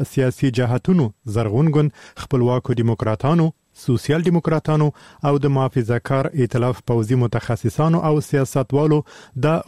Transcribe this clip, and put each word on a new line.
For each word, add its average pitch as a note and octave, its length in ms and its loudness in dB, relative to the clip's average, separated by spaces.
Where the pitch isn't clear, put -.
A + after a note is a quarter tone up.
سیاسي C3+ 480 0
جهتونو B2+ 500 2
زرغون A#2 400 0
ګوند، D3+ 180 2
خپلواکو B2 580 0
دیموکراتانو، A#2 680 0
سوسیال C#3+ 420 0
دیموکراتانو D#3 640 0
او C#3+ 40 2
د C#3 100 2
محافظه B2 440 0
کار C3+ 240 0
ائتلاف B2 580 -2
پوځي A#2 320 0
متخصصانو B2 840 -2
او D3+ 180 2
سیاستوالو C#3+ 720 0
دا D#3 80 2